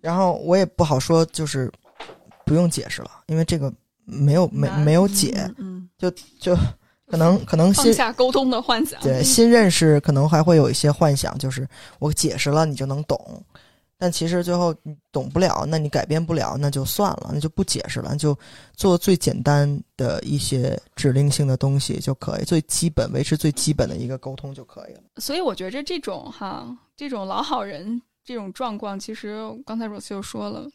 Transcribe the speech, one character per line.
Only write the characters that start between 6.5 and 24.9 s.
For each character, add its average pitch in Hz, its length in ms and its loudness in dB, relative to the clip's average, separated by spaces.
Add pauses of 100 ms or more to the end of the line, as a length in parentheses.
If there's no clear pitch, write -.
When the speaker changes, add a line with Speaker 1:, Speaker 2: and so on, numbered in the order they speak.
Speaker 1:
可 - 100 -6
能， 165 300 4
可 - 100 -2
能 175 180 6
新 240 120 2
Speaker 2:
放 226 80 8
下 233 180 0
沟 254 200 2
通 262 180 2
的 226 120 0
幻 240 240 0
想。 - 160 -12
Speaker 1:
对， 131 180 0
Speaker 2:
嗯。 143 40 2
Speaker 1:
新 233 260 6
认 226 200 8
识 156 300 6
可 151 120 0
能 143 160 4
还 156 140 4
会 160 160 8
有 135 120 6
一 117 40 -2
些 147 180 2
幻 147 240 4
想， - 220 -4
就 135 140 -6
是 131 160 -8 (320)
我 151 120 -2
解 151 260 -2
释 139 120 -2
了 156 160 4
你 147 100 -4
就 135 100 -6
能 139 180 -4
懂。 - 400 -6 (540)
但 180 140 0
其 165 160 -2
实 175 160 0
最 175 120 0
后 175 260 0
你 151 160 -14 (140)
懂 135 180 -4
不 139 80 -2
了， 175 300 2
那 160 100 -2
你 151 100 -2
改 147 200 0
变 160 180 -2
不 165 80 -4
了， 131 240 -2
那 143 140 -2
就 135 120 -4
算 202 280 -2
了， - 200 -10
那 147 80 -2
就 151 80 -4
不 190 160 -2
解 - 240 -4
释 - 120 -6
了， - 160 -6
就 147 200 0 (400)
做 180 220 4
最 185 180 2
简 - 280 -2
单 143 360 2 (160)
的 127 280 -2
一 143 160 -2
些 127 360 -2 (200)
指 139 160 0
令 143 180 4
性 143 160 0
的 131 100 0
东 139 240 0
西 - 200 -4
就 - 160 -4
可 - 240 -8
以， - 40 -4
最 165 180 2
基 - 280 -2
本， 123 240 -2
维 131 100 0
持 156 140 0
最 151 140 2
基 - 200 -2
本 139 160 0
的 - 80 -8
一 123 120 -8
个 131 100 -8
沟 135 180 -12
通 135 200 -14
就 135 100 -20
可 - 240 -20
以 - 60 -20